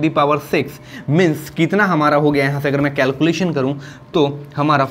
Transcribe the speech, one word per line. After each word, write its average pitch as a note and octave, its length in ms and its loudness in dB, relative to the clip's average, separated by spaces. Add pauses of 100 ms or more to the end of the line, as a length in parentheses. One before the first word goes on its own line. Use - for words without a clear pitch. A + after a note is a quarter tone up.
the D#3 160 0
power D3 200 2 (140)
six, - 260 -2 (400)
means E3 380 0
कितना F#3+ 280 2
हमारा D3+ 320 2
हो D3 140 4
गया C#3+ 140 2
यहाँ C#3 160 -2
से, D3 80 -2
अगर C#3 120 0
मैं C#3+ 140 -2
कैलकुलेशन D3+ 580 0
करूँ C#3 260 -2 (360)
तो D#3 100 4 (320)
हमारा C#3+ 340 0